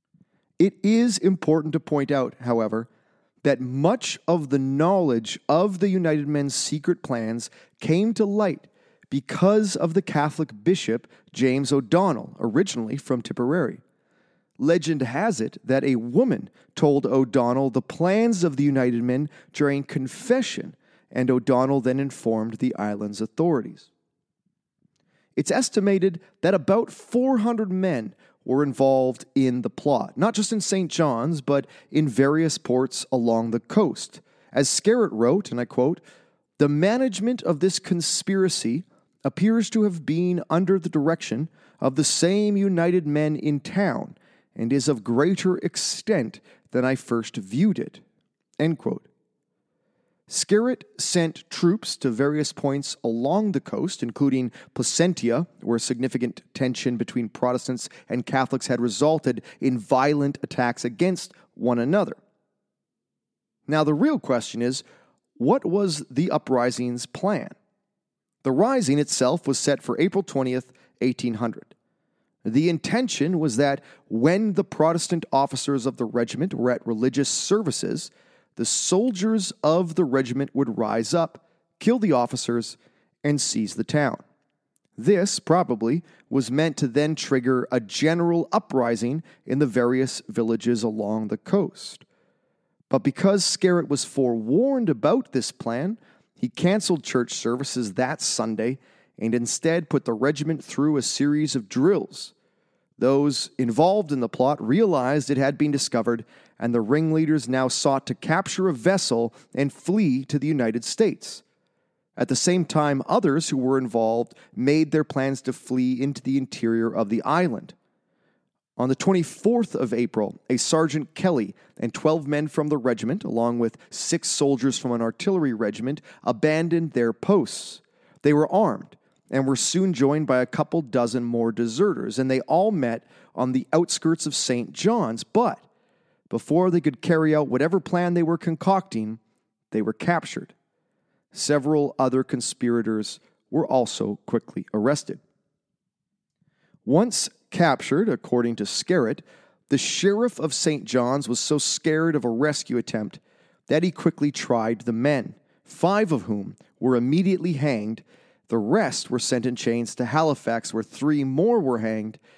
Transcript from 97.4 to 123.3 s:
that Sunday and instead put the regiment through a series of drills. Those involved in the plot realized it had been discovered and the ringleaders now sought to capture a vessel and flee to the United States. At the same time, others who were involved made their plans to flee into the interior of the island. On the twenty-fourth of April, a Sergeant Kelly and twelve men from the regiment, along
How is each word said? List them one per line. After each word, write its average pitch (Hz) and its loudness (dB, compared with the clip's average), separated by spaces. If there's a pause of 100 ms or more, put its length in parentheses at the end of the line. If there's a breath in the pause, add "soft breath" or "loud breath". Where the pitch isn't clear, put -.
that 127 -2
Sunday 113 -2 (400 soft breath)
and 113 -2
instead 160 -2
put 143 -2
the 120 -2
regiment 143 -2
through 147 0
a 127 0
series 147 0
of 117 -4
drills. - 0 (640)
Those 139 2
involved 151 2
in 131 -2
the 113 -2
plot 139 0
realized 143 2
it 135 0
had 139 0
been 147 0
discovered 117 -2 (360 soft breath)
and 120 -2
the 120 2
ringleaders 156 2
now 131 0
sought 135 0
to 123 -6
capture 185 -2
a 156 0
vessel 117 0 (180 soft breath)
and 139 -2
flee 160 0
to 143 -2
the 135 -2
United 120 0
States. - -2 (720)
At - -2
the 131 0
same 180 2
time, 147 2
others 165 2
who 143 0
were 131 2
involved 117 -2 (200 soft breath)
made 147 2
their 156 2
plans 135 -4
to 127 -4
flee 127 -2
into 139 -4
the 131 0
interior 113 -2
of 107 0
the 113 -2
island. 156 -2 (1040)
On 127 -2
the 131 2
twenty-fourth 190 0
of 110 -2
April, 113 -2
a 127 0
Sergeant 156 0
Kelly 143 0 (220 soft breath)
and 117 -4
twelve 156 0
men 147 -2
from 147 -2
the 143 0
regiment, 120 -2
along 120 0